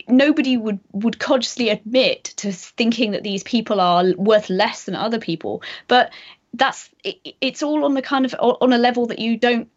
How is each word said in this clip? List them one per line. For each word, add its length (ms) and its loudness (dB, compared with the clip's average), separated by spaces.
nobody 500 4
would, 220 -4
would 260 -2
consciously 520 0
admit 560 0
to 160 -6
thinking 600 -2
that 120 -4
these 200 -6
people 360 -2
are 380 4
worth 320 2
less 340 0
than 120 -8
other 240 -4
people. 440 -8
But 240 4
that's, 360 -2
it, 380 -12
it's 220 -4
all 220 0
on 100 2
the 60 -2
kind 240 -2
of, 140 -6
on 340 2
a 40 4
level 300 0
that 120 -8
you 180 -2
don't, 400 0